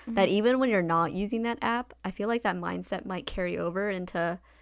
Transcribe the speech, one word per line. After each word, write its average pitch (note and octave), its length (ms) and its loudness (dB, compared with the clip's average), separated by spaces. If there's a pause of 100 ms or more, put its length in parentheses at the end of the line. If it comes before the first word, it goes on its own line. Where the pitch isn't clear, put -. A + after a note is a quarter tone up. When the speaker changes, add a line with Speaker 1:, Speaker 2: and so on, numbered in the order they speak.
Speaker 1:
that G3 200 4
Speaker 2:
Mm-hmm. F#3 80 4
Speaker 1:
even B3 220 4
when C4 120 4
you're G3 120 4
not E3 300 2
using G#3 300 -2
that A#3 200 -2
app, A#3 320 -2 (100)
I F#3+ 60 -4
feel G3+ 180 -4
like A#3 160 0
that F#3 120 2
mindset F3+ 500 -4
might F#3 200 -6
carry F3+ 320 -4
over F3+ 320 -2
into F3+ 480 -2 (240)